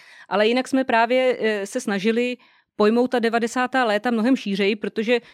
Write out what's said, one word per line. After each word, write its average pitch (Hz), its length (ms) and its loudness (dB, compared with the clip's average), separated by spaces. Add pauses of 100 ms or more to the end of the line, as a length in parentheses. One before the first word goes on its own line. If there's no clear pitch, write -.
(300)
Ale 202 180 2
jinak 254 200 0
jsme 262 160 0
právě, 247 560 2
eh, 208 280 -2
se 254 120 -8
snažili 226 580 -2 (380)
pojmout 233 360 2
ta 254 80 0
devadesátá 240 680 0
léta 208 260 0
mnohem 240 240 2
šířeji, 202 400 0
protože 220 440 -2 (140)